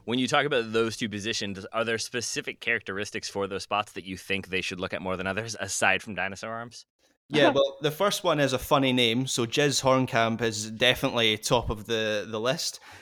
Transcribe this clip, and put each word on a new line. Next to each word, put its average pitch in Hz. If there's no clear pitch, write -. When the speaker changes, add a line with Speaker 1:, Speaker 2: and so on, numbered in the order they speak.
Speaker 1:
when 120
you 127
talk 143
about 117
those 113
two 120
positions, 101
are 113
there 113
specific 123
characteristics 104
for 98
those 92
spots 104
that 95
you 92
think 92
they 92
should 90
look 92
at 95
more 92
than 92
others, 107
aside 98
from 107
dinosaur 95
arms? 117
Speaker 2:
Yeah, 147
Speaker 3:
<laughs> 135
Speaker 2:
well, -
the 147
first 196
one 151
is 131
a 127
funny 135
name, 123
so 123
Jez 143
Hornkamp 123
is 110
definitely 117
top -
of 107
the, 107
the 110
list. 127